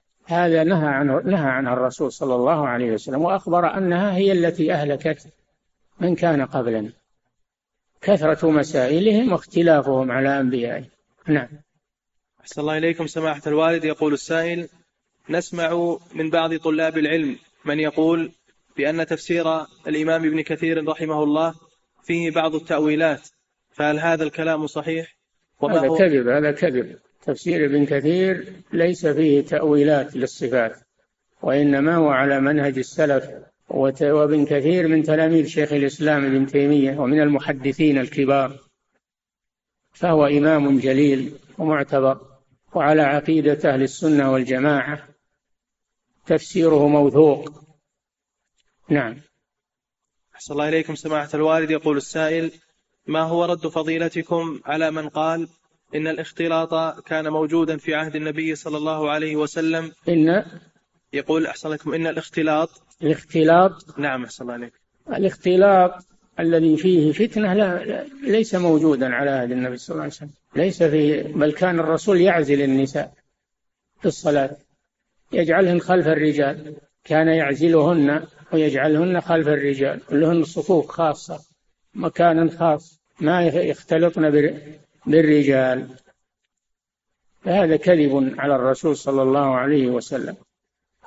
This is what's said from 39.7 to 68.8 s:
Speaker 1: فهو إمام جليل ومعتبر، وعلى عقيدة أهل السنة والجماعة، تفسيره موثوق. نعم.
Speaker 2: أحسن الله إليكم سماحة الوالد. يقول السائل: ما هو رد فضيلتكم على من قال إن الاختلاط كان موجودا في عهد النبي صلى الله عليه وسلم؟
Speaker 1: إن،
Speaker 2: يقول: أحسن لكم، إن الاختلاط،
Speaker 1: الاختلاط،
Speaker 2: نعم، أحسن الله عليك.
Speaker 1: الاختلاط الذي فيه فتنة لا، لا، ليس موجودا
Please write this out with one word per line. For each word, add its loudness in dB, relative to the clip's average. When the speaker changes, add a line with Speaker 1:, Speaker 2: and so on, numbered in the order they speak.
Speaker 1:
فهو 2
إمام 2
جليل 0
ومعتبر، 0
وعلى 4
عقيدة 0
أهل 0
السنة 2
والجماعة، -2
تفسيره 2
موثوق. 4
نعم. -2
Speaker 2:
أحسن -16
الله -2
إليكم -2
سماحة -6
الوالد. 0
يقول 0
السائل: -4
ما -2
هو 0
رد -4
فضيلتكم -4
على -2
من -8
قال -4
إن -4
الاختلاط -4
كان -6
موجودا -2
في -6
عهد -6
النبي -6
صلى -8
الله -4
عليه -4
وسلم؟ -4
Speaker 1:
إن، 2
Speaker 2:
يقول: -2
أحسن -10
لكم، -8
إن -4
الاختلاط، -2
Speaker 1:
الاختلاط، 2
Speaker 2:
نعم، -4
أحسن -16
الله -10
عليك. -14
Speaker 1:
الاختلاط 4
الذي 4
فيه 2
فتنة 0
لا، 0
لا، -8
ليس 0
موجودا 2